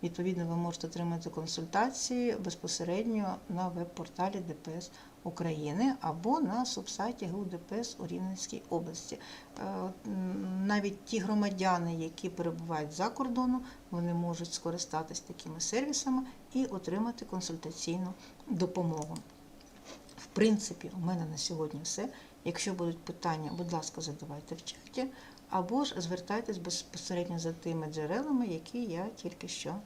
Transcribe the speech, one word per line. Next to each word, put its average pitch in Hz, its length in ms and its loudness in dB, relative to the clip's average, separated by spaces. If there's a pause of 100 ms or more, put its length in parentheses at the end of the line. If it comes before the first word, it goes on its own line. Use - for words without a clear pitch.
Відповідно, 175 420 2
ви 165 100 2
можете 170 320 0
отримати 170 420 -2
консультації 214 1040 2
безпосередньо 190 1000 0 (140)
на 180 180 2
веб-порталі 175 800 -2
Д 156 60 -4
П - 240 -8
С 175 140 -8 (320)
України 165 760 2
або 175 380 4
на 240 260 4
субсайті 208 600 -2
Гу 185 200 -2
Д 180 120 -4
П 202 220 -4
С 240 200 -4
у 170 80 -4
Рівненській 185 640 -4
області. - 480 -2 (420)
Е, - 40 -4 (440)
м, 190 600 0
навіть 202 380 4
ті 226 140 2
громадяни, 185 760 4
які 165 340 -2
перебувають 165 640 0
за 190 160 2
кордоном, 254 520 4 (300)
вони 175 220 2
можуть 170 400 0
скористатись 170 680 -2
такими - 400 -10
сервісами 262 640 2 (300)
і 254 120 6
отримати 202 600 0
консультаційну 175 880 -2 (340)
допомогу. 170 680 2 (1000)
В - 80 -14
принципі, 208 720 6
у 170 80 0
мене 170 200 2
на 156 120 -6
сьогодні 151 460 -2
все. 214 260 -2 (340)
Якщо 175 300 0
будуть 170 260 0
питання, 160 580 -2
будь 170 160 -2
ласка, 160 280 -2
задавайте 151 540 -6
в 165 80 -12
чаті, - 440 -4 (420)
або 190 340 4
ж - 140 0
звертайтесь 185 600 0
безпосередньо 175 840 -2
за 165 140 0
тими 165 400 -2
джерелами, 226 540 4
які 175 360 -2
я 185 320 0
тільки - 320 -6
що - 280 -4 (100)